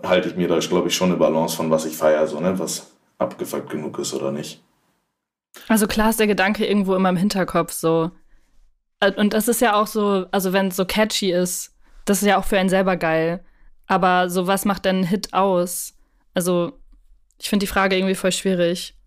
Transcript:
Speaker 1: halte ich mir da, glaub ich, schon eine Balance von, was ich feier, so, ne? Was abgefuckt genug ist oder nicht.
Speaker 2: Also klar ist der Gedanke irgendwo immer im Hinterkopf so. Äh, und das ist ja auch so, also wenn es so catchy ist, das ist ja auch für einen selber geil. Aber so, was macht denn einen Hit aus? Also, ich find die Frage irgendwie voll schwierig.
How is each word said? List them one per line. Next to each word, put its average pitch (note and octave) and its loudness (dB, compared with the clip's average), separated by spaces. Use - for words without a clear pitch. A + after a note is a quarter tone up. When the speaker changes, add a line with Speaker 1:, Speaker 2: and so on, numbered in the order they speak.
Speaker 1:
halte - 0
ich D#2+ -8
mir F2 0
da, E2 0
glaub F2 0
ich, E2+ -4
schon F#2 0
eine F2 0
Balance D#2+ 0
von, D#2+ -4
was D#2 0
ich D#2 -8
feier, D#2 2
so, D2+ -8
ne? F2+ -2
Was - -8
abgefuckt - -6
genug D2+ -8
ist C#2+ -6
oder C#2 -4
nicht. - -10
Speaker 2:
Also A3 2
klar G#3+ 2
ist A3 0
der G#3+ 2
Gedanke G#3 0
irgendwo G3 2
immer F#3 2
im F3+ 2
Hinterkopf F3 0
so. E3 0
Äh, G3+ 4
und G#3 2
das G#3+ 0
ist A#3 0
ja A3+ 4
auch G#3+ 0
so, G3+ 0
also F#3 0
wenn G3 2
es F3+ -6
so F#3+ 0
catchy G#3 0
ist, F3+ -2
das G3+ 2
ist G3+ 2
ja F#3+ 6
auch F#3+ -2
für G#3 2
einen F#3+ 2
selber F#3+ 2
geil. E3 -2
Aber F3+ 2
so, F3+ -2
was G3 0
macht G3+ -2
denn F#3+ 0
einen F#3 0
Hit G3+ -4
aus? F3+ 0
Also, F3 0
ich - -10
find G#3 0
die G3+ -2
Frage G3 0
irgendwie F#3+ 0
voll F#3 0
schwierig. F3+ -2